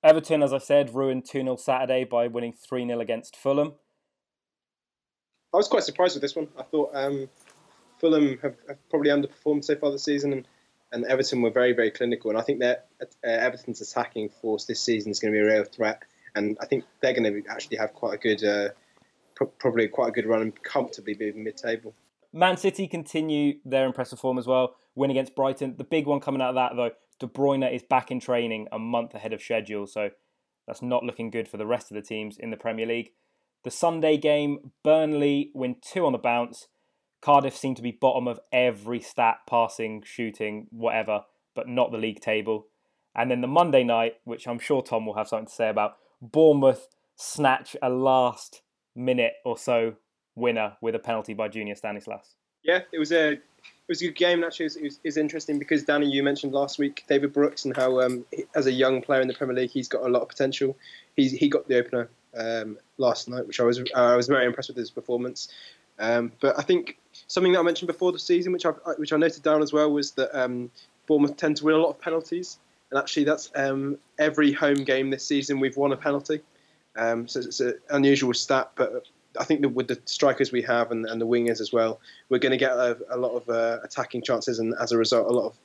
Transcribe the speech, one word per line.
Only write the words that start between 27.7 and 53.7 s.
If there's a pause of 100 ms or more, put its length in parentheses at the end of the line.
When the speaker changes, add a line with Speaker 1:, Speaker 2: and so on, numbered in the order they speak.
Speaker 1:
is
back
in
training
a
month
ahead
of
schedule,
so (560)
that's
not
looking
good
for
the
rest
of
the
teams
in
the
Premier
League. (520)
The
Sunday
game, (140)
Burnley
win
two
on
the
bounce. (520)
Cardiff
seem
to
be
bottom
of (140)
every
stat, (100)
passing,
shooting,
whatever, (280)
but
not
the
league
table. (480)
And
then
the
Monday
night,
which
I'm
sure
Tom
will
have
something
to
say
about, (260)
Bournemouth (300)
snatch
a
last (320)
minute (120)
or
so (420)
winner
with
a
penalty
by
Junior
Stanislas. (260)
Speaker 2:
Yeah, (100)
it
was
a,
it (480)